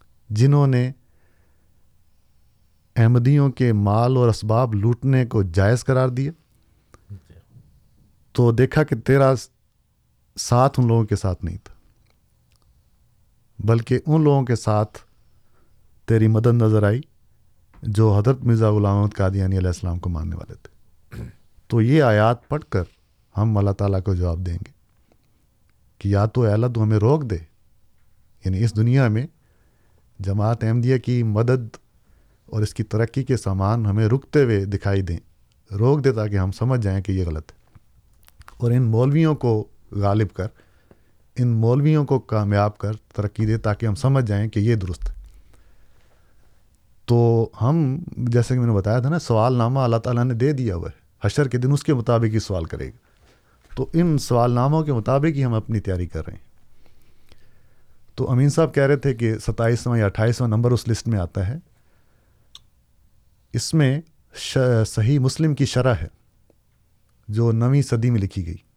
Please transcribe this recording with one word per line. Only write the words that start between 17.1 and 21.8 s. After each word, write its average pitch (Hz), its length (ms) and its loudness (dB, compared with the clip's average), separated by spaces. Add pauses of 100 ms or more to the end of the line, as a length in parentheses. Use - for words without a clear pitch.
جو 110 340 2
حضرت 127 260 0
مرزا 113 280 2
غلام 101 260 2
احمد 104 180 0
قادیانی 95 420 -2
علیہ 92 100 0
السلام 87 320 -4
کو 90 100 -6
ماننے 82 260 -6
والے - 280 -16
تھے۔ - 600 -20 (460)
تو 117 120 2